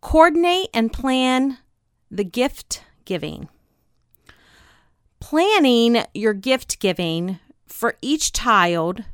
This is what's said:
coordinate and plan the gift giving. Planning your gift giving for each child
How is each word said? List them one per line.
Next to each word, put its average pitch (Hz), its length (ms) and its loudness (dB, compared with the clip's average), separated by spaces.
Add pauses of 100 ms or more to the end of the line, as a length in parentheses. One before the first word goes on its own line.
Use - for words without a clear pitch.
coordinate 349 720 4
and 226 200 0
plan 262 640 -2 (540)
the 185 100 -6
gift - 640 -6 (200)
giving. - 440 -8 (1700)
Planning 269 840 2 (100)
your 214 180 0
gift 247 460 -4
giving 175 640 -4 (260)
for - 360 -4
each 294 300 -2
child 175 680 2 (120)